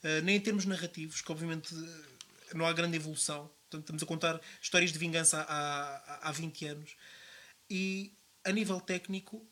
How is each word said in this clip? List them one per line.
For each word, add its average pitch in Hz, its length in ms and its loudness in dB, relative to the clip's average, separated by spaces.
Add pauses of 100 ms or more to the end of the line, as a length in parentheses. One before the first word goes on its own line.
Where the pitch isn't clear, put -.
Eh, 156 200 4
nem 190 140 6
em 208 40 6
termos 202 240 2
narrativos, 170 560 -2
que - 100 -8
obviamente, 160 440 -4
eh, 160 800 -14
não 165 120 2
há 165 60 6
grande 170 240 2
evolução. 151 520 -2 (220)
Portanto, 156 120 -8
estamos 156 200 -6
a - 40 -4
contar 160 340 0 (200)
histórias 175 300 6
de 156 80 -4
vingança 160 440 4
há, 147 540 0 (280)
há, 156 40 0
há 156 40 0
vinte 156 340 -4
anos. 151 300 -8 (720)
E 190 440 -2 (300)
a 190 80 2
nível 190 300 2
técnico 190 720 -4